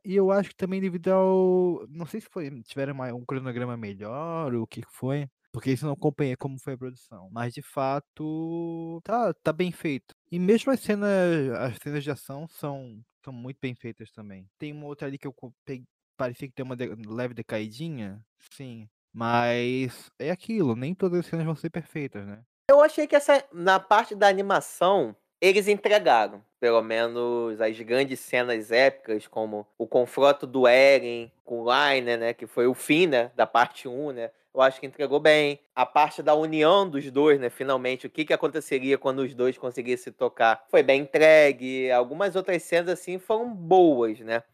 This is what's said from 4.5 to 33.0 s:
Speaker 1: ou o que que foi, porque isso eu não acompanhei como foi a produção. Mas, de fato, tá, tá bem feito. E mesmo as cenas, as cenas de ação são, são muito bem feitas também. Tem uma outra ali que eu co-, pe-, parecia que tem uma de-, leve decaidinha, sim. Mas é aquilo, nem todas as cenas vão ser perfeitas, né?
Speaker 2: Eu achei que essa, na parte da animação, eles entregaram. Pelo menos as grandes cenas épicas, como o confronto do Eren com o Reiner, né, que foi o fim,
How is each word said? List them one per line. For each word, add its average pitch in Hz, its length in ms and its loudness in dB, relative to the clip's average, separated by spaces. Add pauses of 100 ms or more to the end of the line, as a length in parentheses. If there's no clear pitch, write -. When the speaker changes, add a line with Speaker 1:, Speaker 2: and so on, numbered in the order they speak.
Speaker 1:
ou 117 80 -2
o 113 40 -6
que - 160 -16
que - 100 -18
foi, 139 360 -6 (240)
porque 131 200 -2
isso 131 120 -2
eu 156 40 -4
não 143 60 -4
acompanhei 143 420 -2
como 135 220 -10
foi 135 160 -12
a 120 40 -18
produção. 123 520 -18
Mas, 117 220 -8
de 143 100 -14
fato, 165 1400 -8
tá, 220 300 -2
tá - 180 -4
bem 175 200 -4
feito. - 420 -8 (160)
E 170 80 -6
mesmo 220 340 2
as 254 80 -2
cenas, 185 800 0
as 113 240 -6
cenas 147 220 -8
de 147 60 -6
ação 139 380 -10
são, 135 520 -12 (240)
são 135 80 -16
muito 127 280 -14
bem 127 140 -6
feitas 113 380 -16
também. 98 360 -20 (100)
Tem 151 140 -12
uma 147 140 -16
outra 143 220 -10
ali 139 100 -10
que - 80 -14
eu 135 60 -12
co-, 123 200 -20 (120)
pe-, 127 200 -14 (320)
parecia 127 320 -8
que 127 60 -20
tem 135 100 -10
uma 127 120 -12
de-, 120 180 -8 (120)
leve 120 280 -8
decaidinha, 113 840 -10 (320)
sim. 117 360 -18 (240)
Mas 120 960 -2 (120)
é 139 100 -6
aquilo, 180 460 -2
nem 135 180 -6
todas 180 260 -2
as 165 60 -8
cenas 165 180 -6
vão 160 120 -4
ser 165 140 -10
perfeitas, 143 540 -10
né? 101 180 -18 (280)
Speaker 2:
Eu 285 100 8
achei 302 280 2
que 302 80 2
essa, 285 360 4
na 185 280 2
parte 214 340 2
da 202 140 4
animação, 190 880 0 (240)
eles 190 260 4
entregaram. 160 800 2 (160)
Pelo 117 220 4
menos 117 800 -2
as 110 200 -2
grandes 127 400 -2
cenas 123 500 -4
épicas, 117 560 2
como 107 400 -8 (100)
o 117 100 -6
confronto 135 600 2
do 127 220 4
Eren 120 640 4 (100)
com 117 200 -8
o 113 60 -4
Reiner, 131 500 0
né, 117 160 -2
que - 120 -14
foi 120 220 0
o 127 60 0
fim, 156 320 2